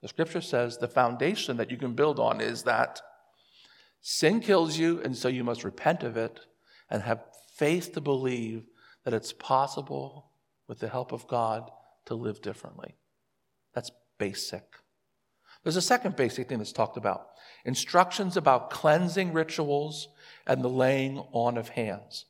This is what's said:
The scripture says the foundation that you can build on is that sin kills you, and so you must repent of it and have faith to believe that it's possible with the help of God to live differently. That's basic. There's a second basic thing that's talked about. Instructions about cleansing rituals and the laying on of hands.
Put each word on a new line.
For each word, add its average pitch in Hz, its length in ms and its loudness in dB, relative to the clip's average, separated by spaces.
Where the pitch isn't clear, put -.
The 123 60 -12
scripture 165 320 -2
says 120 380 0
the 120 100 -2
foundation 127 680 2
that 113 120 -2
you 123 60 -6
can 123 160 -4
build 139 260 2
on 117 220 2
is 117 220 -4
that 120 400 2
sin - 400 2
kills 165 380 4
you, 165 240 2
and 127 120 -2
so 123 140 -2
you 127 160 -2
must 120 180 -4
repent 156 400 0
of 117 140 -4
it 113 240 -4
and 98 140 -2
have 113 200 -2
faith 165 380 0
to 160 80 -6
believe 127 640 -2
that 123 80 -2
it's 110 220 -2
possible 139 960 -2
with 110 120 -14
the 110 100 -6
help 123 240 -6
of 123 160 -10
God 113 420 -2
to - 80 -6
live 113 260 -6
differently. - 540 -12
That's - 160 -8
basic. - 480 -6
There's 165 120 0
a 180 60 0
second 240 340 2
basic 123 320 0
thing 135 80 -4
that's 107 160 -6
talked - 240 0
about. 107 320 -2
Instructions 180 720 2
about 143 320 4
cleansing 170 640 2
rituals 156 720 -2
and 131 180 2
the 123 40 2
laying 135 500 4
on 120 260 2
of 113 100 -6
hands. 107 600 -6